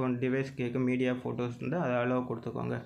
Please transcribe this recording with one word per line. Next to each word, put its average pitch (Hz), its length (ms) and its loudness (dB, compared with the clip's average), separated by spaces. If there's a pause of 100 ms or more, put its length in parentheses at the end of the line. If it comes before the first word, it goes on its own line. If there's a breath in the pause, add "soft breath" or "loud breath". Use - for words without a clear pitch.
on 127 40 2 (120)
device 135 360 2
கேட்கும், 127 300 0
media 127 320 2
photos 120 400 -2
வந்து 139 240 0
அதை 123 160 2
allow 127 300 2
கொடுத்துக்கோங்க. 120 540 -4